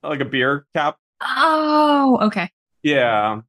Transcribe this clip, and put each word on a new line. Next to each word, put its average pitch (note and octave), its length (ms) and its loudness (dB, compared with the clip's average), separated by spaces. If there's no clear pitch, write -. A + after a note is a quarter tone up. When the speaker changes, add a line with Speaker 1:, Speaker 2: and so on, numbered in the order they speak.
Speaker 1:
like, D3 160 -6
a C3+ 60 -2
beer C3+ 500 -2
cap. D3+ 220 -2
Speaker 2:
Oh, D4+ 1000 2
okay. G3+ 280 -2
Speaker 1:
Yeah. A2+ 640 0